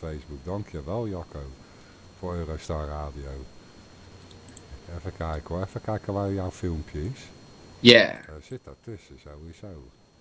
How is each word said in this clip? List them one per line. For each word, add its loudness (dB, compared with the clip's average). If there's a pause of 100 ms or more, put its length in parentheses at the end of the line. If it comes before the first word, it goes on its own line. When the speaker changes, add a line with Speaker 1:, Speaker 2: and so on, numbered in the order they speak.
Speaker 1:
Facebook. -8
Dankjewel, -4
Jacco. -6 (800)
Voor -4
Eurostar -2
Radio. -6 (1700)
Even -6
kijken, -2
hoor. 0
Even -6
kijken -2
waar 2
jouw 0
filmpje -2
is. -4 (600)
Speaker 2:
Ja. 12
Speaker 1:
Eh, -6 (260)
zit -12
daartussen, -14 (100)
sowieso. -14 (380)